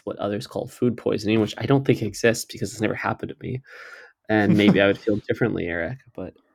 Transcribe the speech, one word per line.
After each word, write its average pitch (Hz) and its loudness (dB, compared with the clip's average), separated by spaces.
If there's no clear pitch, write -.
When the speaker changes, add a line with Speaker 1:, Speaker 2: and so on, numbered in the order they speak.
Speaker 1:
what - -10
others 104 -4
call - -8
food 123 -2
poisoning, 107 0
which 104 0
I 117 -4
don't 135 4
think 131 2
exists 113 0
because - -8
it's - -12
never 104 0
happened - -6
to - -14
me, 131 -8
and 104 4
maybe 101 6
I 98 6
would 98 2
Speaker 2:
<laughs> - -20
Speaker 1:
feel 107 0
differently, 98 -2
Eric, 85 -6
but 92 -12